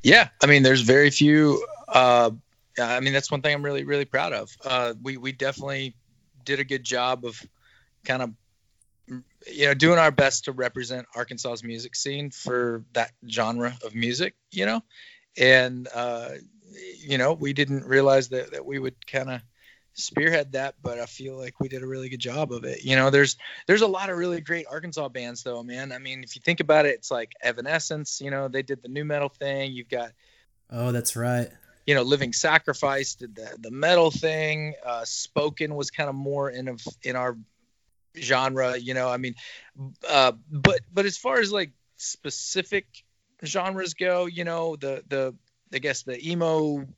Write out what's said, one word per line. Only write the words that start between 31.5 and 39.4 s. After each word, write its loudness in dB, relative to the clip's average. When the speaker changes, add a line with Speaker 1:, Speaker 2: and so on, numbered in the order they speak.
Speaker 1:
you 4
know, 4
Living 0
Sacrifice 0
did -16
the, -16
the -14
metal 4
thing. -4
Uh, -6
Spoken -4
was -6
kinda -4
more -4
in, -10
of, -12
in -4
our -2
genre, 0
you -6
know, 0
I -2
mean, -6